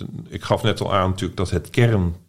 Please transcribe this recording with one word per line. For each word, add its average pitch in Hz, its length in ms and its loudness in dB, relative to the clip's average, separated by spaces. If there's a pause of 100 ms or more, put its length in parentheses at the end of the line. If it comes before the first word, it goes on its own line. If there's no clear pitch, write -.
(280)
ik - 140 -10
gaf 123 200 0
net 101 180 0
al 92 140 -2
aan 95 160 2
natuurlijk 92 280 -4
dat 92 120 -2
het 87 200 -2
kern 104 440 2 (140)